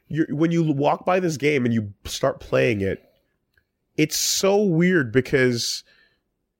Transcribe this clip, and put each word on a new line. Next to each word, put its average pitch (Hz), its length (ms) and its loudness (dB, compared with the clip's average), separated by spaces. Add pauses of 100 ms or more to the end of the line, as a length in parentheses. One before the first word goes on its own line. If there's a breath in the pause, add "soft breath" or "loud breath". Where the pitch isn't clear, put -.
you're, 156 200 -2
when 160 220 0
you 170 120 2
walk 147 420 0
by 185 160 2
this 160 160 -2
game 139 280 0
and 117 80 2
you 104 200 -2 (120)
start - 360 -4
playing 127 400 0
it, 95 220 -4 (920)
it's 151 200 0
so 202 440 0
weird 170 500 2
because 127 720 0 (760 soft breath)